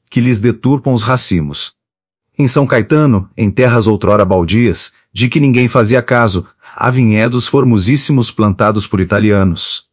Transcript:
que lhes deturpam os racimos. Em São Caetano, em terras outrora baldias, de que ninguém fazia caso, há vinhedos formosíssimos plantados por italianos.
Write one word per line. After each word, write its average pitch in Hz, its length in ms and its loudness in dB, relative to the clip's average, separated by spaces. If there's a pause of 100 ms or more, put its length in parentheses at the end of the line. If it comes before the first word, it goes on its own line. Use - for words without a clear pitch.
(100)
que 123 100 -2
lhes 120 200 0
deturpam 123 520 -2
os 117 100 0
racimos. 95 720 -4 (680)
Em 143 80 2
São 143 200 0
Caetano, 127 680 0
em 107 140 0
terras 120 360 2
outrora 104 380 2
baldias, 92 680 0 (200)
de 117 160 -2
que 156 120 0
ninguém 123 280 2
fazia 120 340 0
caso, 110 440 0 (280)
há - 160 -2
vinhedos 117 560 0
formosíssimos 131 840 0
plantados 104 560 0
por 95 140 -2
italianos. 98 920 -2